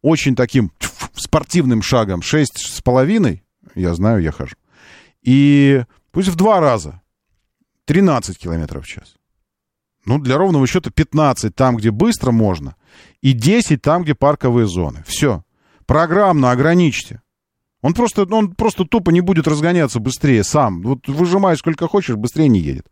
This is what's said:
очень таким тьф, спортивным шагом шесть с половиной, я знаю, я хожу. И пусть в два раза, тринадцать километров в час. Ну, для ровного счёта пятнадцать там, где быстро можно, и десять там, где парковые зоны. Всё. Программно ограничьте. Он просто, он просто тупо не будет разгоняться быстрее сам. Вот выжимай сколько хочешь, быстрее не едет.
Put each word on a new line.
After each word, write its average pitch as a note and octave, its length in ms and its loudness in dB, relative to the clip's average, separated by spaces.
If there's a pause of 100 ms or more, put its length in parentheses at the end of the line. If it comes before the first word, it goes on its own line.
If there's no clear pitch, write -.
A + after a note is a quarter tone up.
очень C#3+ 340 0
таким A#2+ 440 0
тьф, - 340 -12
спортивным C#3 680 -2
шагом G2+ 400 -2
шесть D3 360 -2
с - 240 -12
половиной, C3 640 0 (320)
я F2 180 -2
знаю, G2 300 0
я D2+ 80 -2
хожу. - 240 -12 (680)
И C#3 600 4 (280)
пусть F#3+ 180 -2
в F3 60 -2
два F#3+ 260 2
раза, F#2 400 -2 (840)
тринадцать D3 520 0
километров D#2+ 480 -8
в - 20 -20
час. - 280 -20 (880)
Ну, C3 140 0
для C3 180 0
ровного E3 280 2
счёта D#3 240 -2
пятнадцать C#3+ 640 -2
там, B2+ 220 0
где A2 160 0
быстро C3+ 400 0
можно, F#2 440 0 (460)
и C3+ 120 2
десять D3+ 480 0
там, E3+ 220 0
где D3 120 -2
парковые B2+ 500 2
зоны. E2 400 -4
Всё. A2+ 380 -2 (420)
Программно D#3+ 640 2
ограничьте. D3 720 0 (580)
Он D#3+ 140 -2
просто, G#3+ 340 0
он G#3 240 0
просто G#3+ 320 -2
тупо F3+ 240 0
не F3 120 4
будет F3 260 0
разгоняться D3+ 520 0
быстрее A#2+ 440 0
сам. G2+ 400 -2
Вот C3 240 -6
выжимай F3 500 0
сколько E3 300 -4
хочешь, F3 280 -2
быстрее B2 320 -2
не G#2+ 120 4
едет. C2+ 320 -6